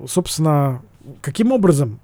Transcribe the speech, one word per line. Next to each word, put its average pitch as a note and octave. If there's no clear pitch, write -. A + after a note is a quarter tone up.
собственно, D3
каким A3
образом C#3+